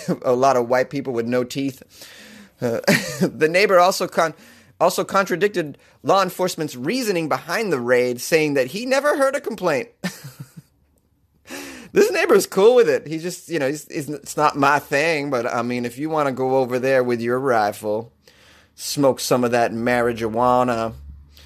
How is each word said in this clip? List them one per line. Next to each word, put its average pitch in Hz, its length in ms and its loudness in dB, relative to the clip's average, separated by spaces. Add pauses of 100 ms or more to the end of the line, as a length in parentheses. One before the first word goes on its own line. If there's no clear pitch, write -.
<laughs> - 200 -6
a 131 100 2
lot 127 240 4
of 120 120 0
white 127 220 0
people 135 220 -6
with 117 140 -2
no 123 180 0
teeth." 139 380 -6 (800)
Uh, 117 200 -2
<laughs> - 400 -2
the 156 300 0
neighbor 190 280 4
also 180 280 4
con-, 160 280 -2 (460)
also 180 240 2
contradicted 185 760 -2 (240)
law 180 200 4
enforcement's 175 540 -4
reasoning 175 520 -2
behind 170 440 -4
the 131 80 0
raid, 123 400 2
saying 156 340 0
that 131 140 0
he 208 180 -8
never 277 300 2
heard 269 180 2
a 285 60 -4
complaint. 170 480 -2 (140)
<laughs> 185 60 -4 (1800)
This - 200 4
neighbor's 349 340 2
cool 220 300 4
with 220 120 6
it. 135 200 0
He 160 100 -6
just, 170 300 -10
you 165 100 -4
know, 135 80 0
he's, 151 260 -4
he's, 143 160 -8
"It's - 280 -12
not 151 200 2
my 143 220 4
thing, 147 500 -2
but, 123 160 -2
I 120 180 -2
mean, 123 220 -4
if 117 140 -10
you 151 100 -6
wanna 151 220 0
go 131 280 0
over 127 200 0
there 131 240 2
with 120 180 0
your 120 200 -2
rifle, 110 720 -2 (640)
smoke 135 420 0
some 127 240 0
of 120 80 0
that 117 220 2
marijuana, 117 1200 0 (520)